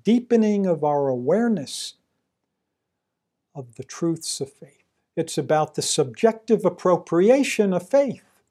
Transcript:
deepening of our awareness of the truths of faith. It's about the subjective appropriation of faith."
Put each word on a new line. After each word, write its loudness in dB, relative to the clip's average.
deepening 2
of 0
our 0
awareness -2
of -16
the -12
truths -6
of -10
faith. -20
It's -4
about -2
the -6
subjective 0
appropriation 2
of -4
faith." 0